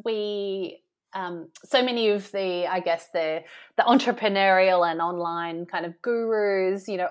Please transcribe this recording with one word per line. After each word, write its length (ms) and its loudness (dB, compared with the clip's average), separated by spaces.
we, 800 -4
um, 360 -8
so 180 2
many 280 0
of 220 -2
the, 360 -2
I 140 -2
guess, 320 -2
the, 300 -2
the 60 2
entrepreneurial 1040 4
and 120 -2
online 640 -4
kind 200 -6
of 160 -10
gurus, 880 0
you 80 -4
know, 140 -2